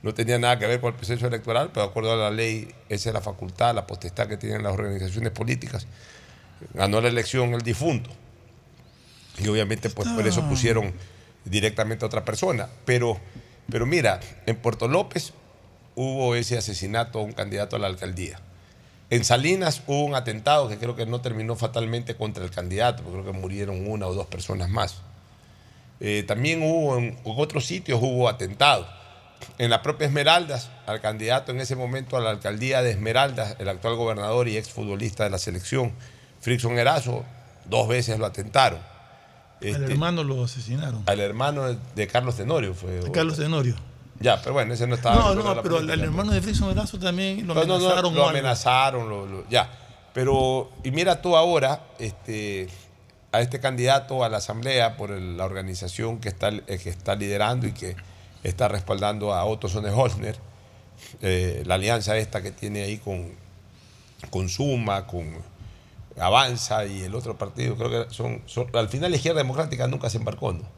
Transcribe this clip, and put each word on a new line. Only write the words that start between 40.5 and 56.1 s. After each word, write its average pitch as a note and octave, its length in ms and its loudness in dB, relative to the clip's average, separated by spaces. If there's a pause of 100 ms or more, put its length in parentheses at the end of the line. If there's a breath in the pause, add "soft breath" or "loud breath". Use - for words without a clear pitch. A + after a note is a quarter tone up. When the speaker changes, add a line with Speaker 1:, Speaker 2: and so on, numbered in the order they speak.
Speaker 1:
al G2+ 140 2
hermano C3 480 0
de, A#2+ 100 -2 (180)
de G#2 120 0
Carlos B2 280 2
Tenorio G#2 380 0
fue F2+ 200 -8
Speaker 2:
De F2+ 80 -4
Speaker 1:
otro. C#3 100 -2
Speaker 2:
Carlos D#3+ 260 2
Tenorio. D3 380 2 (440)
Speaker 1:
Ya, G#2+ 220 6
pero B2+ 120 -4
bueno, A#2+ 200 0
ese A#2+ 140 0
no B2 80 2
estaba A#2 200 4
Speaker 2:
No, - 140 10
Speaker 1:
dentro G3 140 2
Speaker 2:
no, G3+ 60 2
Speaker 1:
de F#3+ 60 2
la - 60 -2
Speaker 2:
pero E3+ 140 2
al, D#3+ 60 4
Speaker 1:
política, D#3+ 120 0
Speaker 2:
al D#3+ 60 2
Speaker 1:
¿no? D#3 60 2
Speaker 2:
hermano F#3+ 260 0
de F#3+ 100 4
Frickson G3 300 2
Erazo G3 260 0
también F#3+ 480 -2
lo E3+ 80 -2
Speaker 1:
No, E3 120 4
no, - 20 0
no, F#3 80 4
Speaker 2:
amenazaron F3+ 400 4
Speaker 1:
lo C#3+ 60 6
Speaker 2:
o - 20 10
algo. D3+ 60 6
Speaker 1:
amenazaron, B2+ 800 4
lo, G2+ 180 -4
lo, F#2+ 220 -10
ya. A#2 200 4 (440 loud breath)
Pero, C3 580 2 (120)
y C3 80 -4
mira E3+ 300 2
tú F3 140 4
ahora, D#3+ 480 6 (160)
este, G#2 720 -6 (600 loud breath)
a A#2 100 6
este B2 180 -2
candidato C3 640 2
a A2+ 60 2
la G#2+ 80 -2
asamblea A#2 600 0
por G2+ 140 -6
el, F2+ 260 -6
la F#2 80 -2
organización F#2+ 760 -6